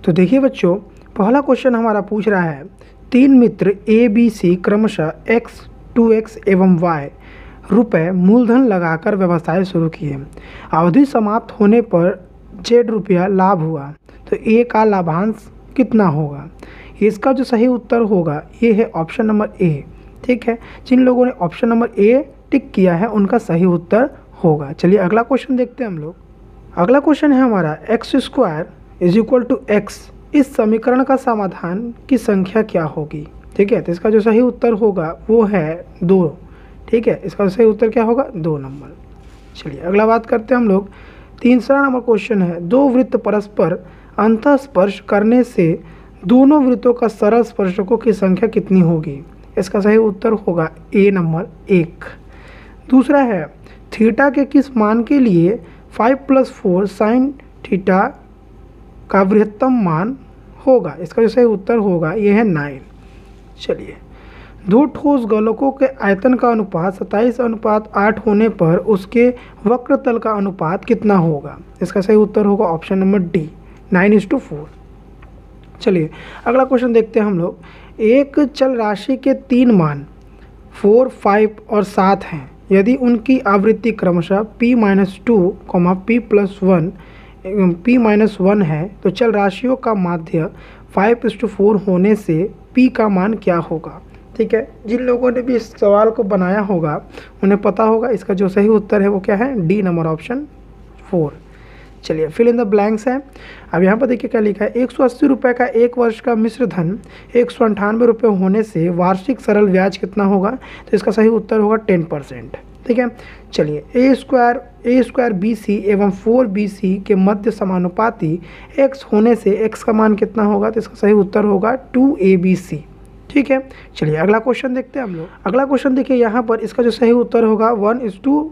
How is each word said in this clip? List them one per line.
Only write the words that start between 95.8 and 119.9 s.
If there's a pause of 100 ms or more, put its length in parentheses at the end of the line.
को
बनाया
होगा (420)
उन्हें
पता
होगा
इसका
जो
सही
उत्तर
है
वो
क्या
है,
D
number
option (640)
four। (640)
चलिए
fill
in
the
blanks
है। (520)
अब
यहाँ
पर
देखिए
क्या
लिखा
है,
एक
सौ
अस्सी
रुपये
का
एक
वर्ष
का
मिश्र
धन (380)
एक
सौ
अंठानवे
रुपये
होने
से
वार्षिक
सरल
ब्याज
कितना
होगा?
तो
इसका
सही
उत्तर
होगा
टेन
परसेंट, (300)
ठीक
है। (420)
चलिए (120)
ए
स्क्वायर, (260)
ए
स्क्वायर
बी
सी
एवं
फ़ोर
बी
सी
के
मध्य
समानुपाती (400)
X
होने
से
X
का